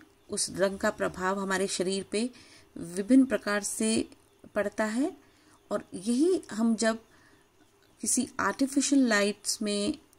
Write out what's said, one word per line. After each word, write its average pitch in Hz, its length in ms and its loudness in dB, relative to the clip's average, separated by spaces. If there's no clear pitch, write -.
उस - 200 -4
रंग 196 280 -2
का 214 120 0
प्रभाव 190 500 -4
हमारे 190 260 -2
शरीर 190 440 -4
पे 226 200 -2
विभिन्न 196 480 4
प्रकार 208 380 -2
से 220 460 -2
पड़ता 208 300 -2
है, 247 320 -2
और 208 140 -4
यही 247 460 2
हम 226 240 2
जब 220 280 0
किसी - 280 0
आर्टिफिशियल 262 640 2
लाइट्स 208 600 2
में 208 360 -2